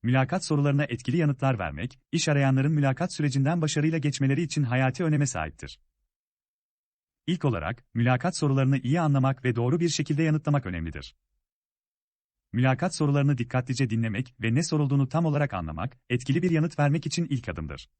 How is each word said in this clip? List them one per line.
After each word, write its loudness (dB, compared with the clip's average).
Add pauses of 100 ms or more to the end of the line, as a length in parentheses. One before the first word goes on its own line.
Mülakat 0
sorularına 2
etkili -4
yanıtlar 2
vermek, -8 (120)
iş 0
arayanların 2
mülakat 0
sürecinden 0
başarıyla 0
geçmeleri 0
için -2
hayati 0
öneme 2
sahiptir. -8 (1500)
İlk -2
olarak, -2 (100)
mülakat 2
sorularını 2
iyi 0
anlamak 2
ve 0
doğru 0
bir 2
şekilde -2
yanıtlamak 0
önemlidir. -8 (1400)
Mülakat 0
sorularını 2
dikkatlice -2
dinlemek -4
ve 0
ne 2
sorulduğunu 0
tam 0
olarak 0
anlamak, -6 (120)
etkili 0
bir 2
yanıt 0
vermek 2
için -2
ilk -4
adımdır. -10